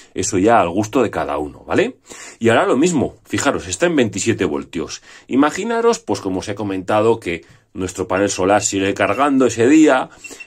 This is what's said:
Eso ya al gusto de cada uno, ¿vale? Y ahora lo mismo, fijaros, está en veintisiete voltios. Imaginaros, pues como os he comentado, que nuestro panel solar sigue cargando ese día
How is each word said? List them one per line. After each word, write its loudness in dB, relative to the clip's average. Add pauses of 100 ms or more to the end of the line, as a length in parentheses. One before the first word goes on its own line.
(140)
Eso -4
ya 4
al 0
gusto -2
de 0
cada -6
uno, -8
¿vale? -2 (400)
Y 0
ahora 4
lo 2
mismo, 0
fijaros, -4
está -2
en 0
veintisiete 0
voltios. -8 (240)
Imaginaros, 0
pues -6
como -4
os -8
he -8
comentado, 0
que -8 (300)
nuestro -6
panel 0
solar 2
sigue -2
cargando 2
ese 2
día 6 (380)